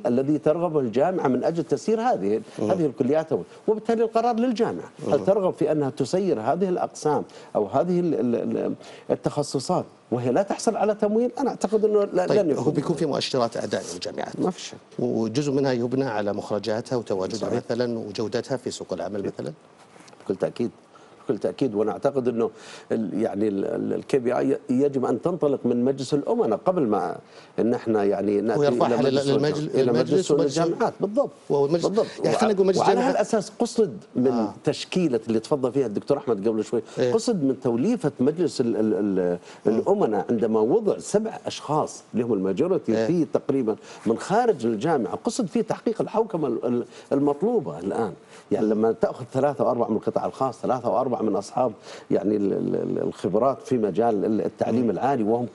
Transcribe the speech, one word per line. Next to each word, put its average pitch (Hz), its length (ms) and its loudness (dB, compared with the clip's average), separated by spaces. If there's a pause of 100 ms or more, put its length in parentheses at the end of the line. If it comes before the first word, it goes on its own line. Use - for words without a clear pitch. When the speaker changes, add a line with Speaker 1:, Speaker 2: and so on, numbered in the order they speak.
Speaker 1:
الذي 135 320 2
ترغبه 156 420 2
الجامعة 139 480 0
من 123 160 2
أجل 165 200 0
تسيير 220 380 0
هذه، 214 400 0 (180)
Speaker 2:
مم. - 120 0
Speaker 1:
هذه 180 140 2
الكليات، 143 420 2 (400)
وبالتالي 220 360 2
القرار 226 320 2
للجامعة. 226 540 0 (180)
هل 139 120 4
Speaker 2:
مم. 101 60 -2
Speaker 1:
ترغب 190 280 4
في 156 180 0
أنها 147 180 0
تسير 151 520 -2
هذه 175 280 0
الأقسام 151 540 -2 (320)
أو 101 120 0
هذه 165 320 2
ال-، 170 160 0
ال-، 110 420 0
ال-، 98 180 -2 (360)
التخصصات 143 760 -2 (260)
وهي 123 200 0
لا 277 100 4
تحصل 294 340 -2
على 208 200 2
تمويل؟ 214 440 0
أنا 180 100 0
أعتقد 208 360 0
أنه 208 180 4
لا، 180 240 0
Speaker 2:
طيب، 147 120 4
Speaker 1:
لن 170 120 2
يكون. 127 120 0
Speaker 2:
هو 151 80 2
بيكون 147 240 -2
في 165 100 -2
مؤشرات 127 520 -2
أداء 101 260 -4 (100)
للجامعات. - 460 -8
Speaker 1:
ما - 120 0
في - 100 -12
شك. - 160 -14 (220)
Speaker 2:
وجزء 123 520 -2
منها 135 200 0
يبنى 127 340 0
على 104 280 -2
مخرجاتها 107 640 -4
وتواجدها 101 440 -4 (100)
Speaker 1:
صحيح. 120 200 -2
Speaker 2:
مثلًا 120 300 -2
وجودتها 110 580 -4
في 110 140 -6
سوق - 220 -8
العمل 92 320 -6
مثلًا؟ - 280 -8 (720)
Speaker 1:
بكل 98 100 -2
تأكيد. 98 360 -4 (580)
بكل 113 80 0
تأكيد، 104 380 -2
وأنا 104 160 0
أعتقد 127 360 -2
أنه 117 220 0 (420)
ال-، 107 300 -2
يعني 104 260 0
ال-، 98 180 -2
ال-، 104 280 -4
ال 92 140 -6
كي 143 120 2
بي 123 180 0
آي 139 220 0 (100)
يجب 135 360 2
أن 127 160 0
تنطلق 156 440 0
من 120 200 2
مجلس 135 280 -2
الأمناء 143 520 0
قبل 180 220 2
ما 90 300 -2 (420)
إن 110 140 2
إحنا 110 300 0
يعني 101 380 2
نأتي 113 180 0
Speaker 2:
ويرفعها 131 400 2
Speaker 1:
إلى 135 100 4
Speaker 2:
لل-، 135 40 0
Speaker 1:
مجلس 139 140 2
Speaker 2:
للمجل-، 143 300 2
Speaker 1:
الأمناء. 151 180 -4
إلى 131 80 4
Speaker 2:
للمجلس 123 300 2
Speaker 1:
مجلس 175 180 2
Speaker 2:
ومجلس 147 260 2
Speaker 1:
الجامعات، 233 420 0
بالضبط. 208 300 0 (200)
Speaker 2:
وهو 143 160 2
المجلس 160 200 2
Speaker 1:
بالضبط. 196 200 2 (180)
Speaker 2:
يعني - 140 2
خلينا 220 160 4
نقول 190 140 4
مجلس 190 120 2
Speaker 1:
وعلى 196 120 4
Speaker 2:
الجامعات. 247 240 2
Speaker 1:
هالأساس 208 440 0
قصد 220 380 0 (180)
من 127 120 2
Speaker 2:
آه. 113 260 0 (100)
Speaker 1:
تشكيلة 147 640 0
اللي 113 120 2
تفضل 131 320 -2
فيها 131 140 2
الدكتور 107 320 -2
أحمد 110 300 0
قبل 110 160 0
شوي، 113 180 -2 (180)
Speaker 2:
إيه. 123 140 2
Speaker 1:
قصد 226 300 0
من 135 160 0
توليفة 143 600 0
مجلس 147 420 2
ال-، 117 140 2
ال-، 110 180 2
ال-، 92 460 0 (260)
Speaker 2:
مم. 107 140 4
Speaker 1:
الأمناء 147 500 2
عندما 110 300 2
وضع 143 400 4
سبع 214 460 -2
أشخاص - 580 -4 (100)
اللي 117 120 0
هم 117 80 2
الماجوريتي 110 640 0
Speaker 2:
إيه. 113 100 0
Speaker 1:
فيه 160 260 2
تقريبًا 131 420 0 (300)
من 113 120 2
خارج 196 480 2
الجامعة، 113 500 0
قصد 220 320 -4
فيه 233 140 0
تحقيق - 400 -4
الحوكمة 190 460 -2
ال-، 117 180 -2
ال-، 120 200 0 (260)
المطلوبة 143 680 0
الآن. 98 340 -4 (380)
يعني 101 140 2
لما 110 260 2
تأخذ 127 420 -2
ثلاثة 131 300 0
أو 120 80 2
أربعة 120 160 0
من 110 80 0
القطاع 107 300 -2
الخاص، 127 360 -4
ثلاثة 120 260 -2
أو 113 120 2
أربعة 127 220 -2
من 104 140 0
أصحاب 110 360 -2 (400)
يعني 104 240 2
ال-، 101 180 0
ال-، 92 220 -2
ال-، 87 320 -2
الخبرات 113 580 0
في 127 120 0
مجال 107 480 0
ال-، 107 200 0
التعليم 113 380 -2
Speaker 2:
مم. 113 60 2
Speaker 1:
العالي 120 340 0
وهم 117 320 0